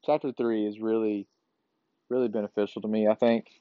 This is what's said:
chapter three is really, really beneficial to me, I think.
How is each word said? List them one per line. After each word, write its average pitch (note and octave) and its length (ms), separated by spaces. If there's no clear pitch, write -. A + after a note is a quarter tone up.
chapter D3 280
three A2+ 340
is G#2 140
really, A2 480
really B2 180
beneficial G#2 540
to A2 60
me, G#2+ 200
I G#2+ 80
think. A#2 320